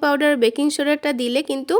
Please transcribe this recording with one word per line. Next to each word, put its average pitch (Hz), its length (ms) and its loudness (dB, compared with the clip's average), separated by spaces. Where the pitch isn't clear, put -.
পাউডার, 294 380 2
বেকিং 233 320 2
সোডাটা 294 440 0
দিলে 240 300 -2
কিন্তু 269 360 -4